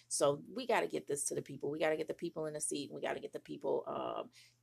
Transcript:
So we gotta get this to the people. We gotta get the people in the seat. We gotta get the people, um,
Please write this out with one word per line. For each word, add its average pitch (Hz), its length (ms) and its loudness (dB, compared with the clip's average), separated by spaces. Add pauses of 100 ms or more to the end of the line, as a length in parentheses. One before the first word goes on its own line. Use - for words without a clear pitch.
So 147 340 4 (100)
we 247 140 -4
gotta 175 200 4
get 151 200 -4
this 143 180 0
to 147 100 -2
the 143 60 0
people. 143 280 -6
We 156 100 -2
gotta 156 180 4
get 156 100 -2
the 156 60 -2
people 165 320 -4
in 151 80 -4
the 151 80 -6
seat. 147 300 -2
We 147 100 -8
gotta 147 180 -2
get - 140 -8
the 147 60 -6
people, 143 480 0
um, 127 440 -2 (320)